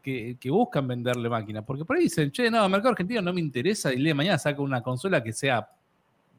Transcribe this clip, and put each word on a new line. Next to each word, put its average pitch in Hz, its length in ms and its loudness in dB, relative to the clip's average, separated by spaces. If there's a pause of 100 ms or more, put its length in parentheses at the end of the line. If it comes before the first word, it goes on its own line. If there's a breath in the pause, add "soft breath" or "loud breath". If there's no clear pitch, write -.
que, 123 360 -6
que 127 120 -6
buscan 170 360 2
venderle 120 440 -2
máquinas, 107 340 -4
porque 135 180 -6
por 254 140 -2
ahí 349 80 2
dicen, 151 260 0
"Che, 240 200 0
no, 226 120 4
el 190 80 4
mercado 202 200 2
argentino 208 320 -2
no 180 100 -2
me 180 80 -2
interesa", 156 500 0
y 127 60 2
el 127 60 0
día 160 80 4
de 156 40 2
mañana 143 240 2
saca 143 220 -2
una 135 220 -2
consola 127 420 0
que 113 80 -4
sea 123 340 0 (720)